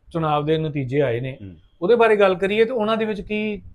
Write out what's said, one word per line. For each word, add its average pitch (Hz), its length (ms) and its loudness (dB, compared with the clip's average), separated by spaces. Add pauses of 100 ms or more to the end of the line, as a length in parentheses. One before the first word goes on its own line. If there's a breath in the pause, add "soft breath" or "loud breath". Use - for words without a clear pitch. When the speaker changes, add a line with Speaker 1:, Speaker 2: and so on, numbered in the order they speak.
(120)
Speaker 1:
ਚੁਣਾਵ 151 320 -2
ਦੇ 156 140 0
ਨਤੀਜੇ 143 420 -2
ਆਏ 123 200 0
ਨੇ, 131 220 -10
Speaker 2:
ਹੂੰ। 95 120 -16 (280)
Speaker 1:
ਉਹਦੇ 185 120 4
ਬਾਰੇ 220 220 6
ਗੱਲ 196 180 4
ਕਰੀਏ 196 300 2
ਤਾਂ 247 120 -2
ਉਹਨਾਂ 220 200 0
ਦੇ 220 80 -2
ਵਿੱਚ 214 160 -4
ਕੀ, 214 420 -6 (120)